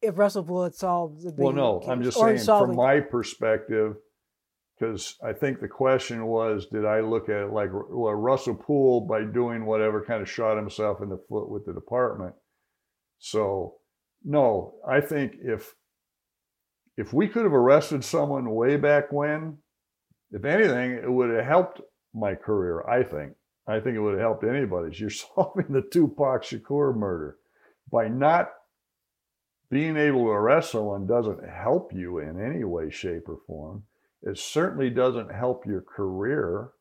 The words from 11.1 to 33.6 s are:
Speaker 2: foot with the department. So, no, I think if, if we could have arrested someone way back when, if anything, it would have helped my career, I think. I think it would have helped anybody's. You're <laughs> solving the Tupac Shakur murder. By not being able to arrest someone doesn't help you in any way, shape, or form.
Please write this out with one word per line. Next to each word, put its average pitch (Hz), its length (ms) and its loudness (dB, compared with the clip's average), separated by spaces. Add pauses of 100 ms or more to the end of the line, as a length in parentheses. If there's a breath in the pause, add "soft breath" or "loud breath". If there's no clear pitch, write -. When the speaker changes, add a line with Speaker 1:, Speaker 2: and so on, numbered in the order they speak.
Speaker 2:
foot 107 220 -4
with 104 160 -8
the 95 60 -8
department. 104 640 -4 (840)
So, 98 600 -2 (460)
no, 123 520 2 (100)
I 135 140 4
think 143 420 -2
if, 110 320 -6 (1200)
if 104 160 -6
we 160 140 4
could 233 160 0
have 196 100 4
arrested 139 520 6
someone 139 500 -2
way 123 220 2
back 143 340 4
when, 151 480 -4 (720)
if 104 140 -10
anything, 135 480 2
it 123 180 -4
would 123 200 4
have 113 140 2
helped 175 360 2 (340)
my 101 220 -2
career, 90 520 -2
I 123 140 4
think. 76 320 -6 (320)
I 110 140 0
think 117 160 -2
it 107 40 -2
would 104 140 2
have 98 80 -2
helped 113 220 0
anybody's. 95 560 -2
You're 107 100 -4
<laughs> - 240 -14
solving 190 360 0
the 135 120 2
Tupac 135 640 2
Shakur 139 500 -2
murder. 87 420 -4 (540)
By 113 180 2
not 147 440 2 (1160)
being 151 280 0
able 143 260 4
to 110 60 2
arrest 113 420 4
someone 101 340 -4
doesn't 110 400 0
help 98 460 -2
you 90 280 -6
in 80 220 -8
any 139 220 -4
way, 85 240 -4
shape, 85 400 -8
or 80 80 -10 (100)
form. 82 360 -14 (400)